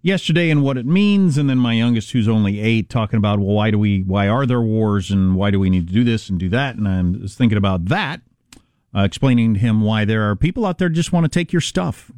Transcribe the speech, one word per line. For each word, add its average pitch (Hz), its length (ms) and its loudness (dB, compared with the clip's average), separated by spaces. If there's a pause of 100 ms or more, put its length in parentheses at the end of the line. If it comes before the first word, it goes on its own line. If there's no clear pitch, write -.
yesterday 170 480 0
and 147 100 2
what 139 160 0
it 120 80 -8
means. 190 500 2
And 143 140 2
then 131 80 2
my 120 160 2
youngest, 117 380 0
who's 110 160 0
only 104 320 0
eight, 110 320 0
talking 113 260 -2
about, 104 220 0
well, 101 160 0
why 107 160 0
do 104 80 0
we, 101 240 0
why 98 240 0
are 127 180 0
there 120 160 0
wars 110 480 0
and 95 260 2
why 101 140 0
do 98 100 0
we 95 120 2
need 90 160 0
to 90 60 -8
do 117 100 2
this 117 260 -2
and 92 100 -4
do 90 100 -4
that? 127 260 -2
And 107 120 -4
I 92 140 0 (180)
was 95 140 -12
thinking 110 240 2
about 95 280 0
that, 156 360 -4 (760)
uh, 101 60 0
explaining 113 540 2
to 98 40 0
him 110 220 2
why 107 240 0
there 107 240 0
are 104 60 0
people 180 320 -2
out 180 100 -4
there 180 120 0
just 165 220 -2
wanna 165 160 2
take 175 240 -2
your 170 100 0
stuff, - 560 -6